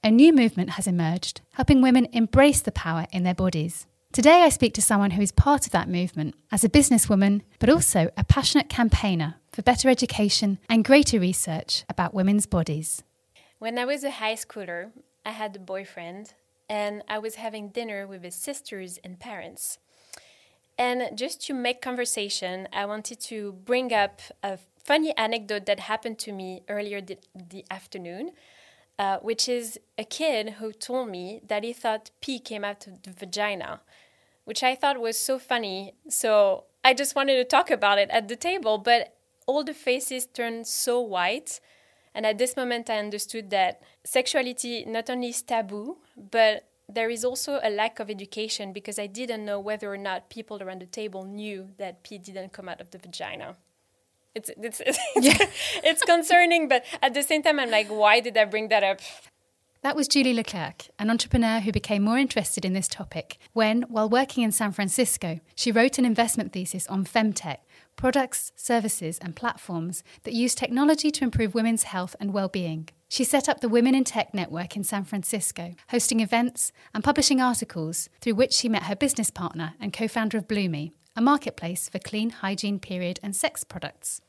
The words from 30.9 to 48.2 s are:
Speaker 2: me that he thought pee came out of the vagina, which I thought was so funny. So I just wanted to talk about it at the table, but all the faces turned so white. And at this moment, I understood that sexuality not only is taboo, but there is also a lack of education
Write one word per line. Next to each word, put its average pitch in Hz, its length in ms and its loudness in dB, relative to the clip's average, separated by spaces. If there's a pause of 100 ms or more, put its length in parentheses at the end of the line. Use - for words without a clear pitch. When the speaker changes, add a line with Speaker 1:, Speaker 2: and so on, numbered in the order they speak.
Speaker 2:
me 185 360 -12
that 208 160 -4
he 233 120 -8
thought 220 360 -6 (120)
pee 262 160 -6
came 208 260 -10
out 202 220 -10
of 185 160 -20
the 185 80 -20
vagina, 196 720 -6 (640)
which 214 160 -6
I 254 120 2
thought 277 240 0
was 226 200 -4
so 262 200 -2
funny. 202 540 -6 (160)
So 208 560 2 (180)
I 262 120 6
just 277 200 -4
wanted 277 200 2
to 254 100 2
talk 269 260 2
about 202 280 2
it 196 100 2
at 208 200 -2
the 240 80 -8
table, 285 420 -2
but 233 360 2 (320)
all 285 160 0
the 294 120 -8
faces 254 500 -4
turned 233 420 -8
so - 320 -2
white. 208 600 -4 (540)
And 214 100 -6
at 214 140 0
this 247 180 -2
moment, 240 320 -4
I 220 80 -4
understood 208 540 -8
that 190 320 0 (200)
sexuality 254 840 -4
not 226 240 -6
only 247 180 -6
is 240 140 -8
taboo, 220 560 -6 (180)
but 220 500 0 (220)
there 226 220 -4
is 233 120 -6
also 262 400 -4
a 220 60 0
lack 214 320 -4
of 208 80 -8
education 208 640 -10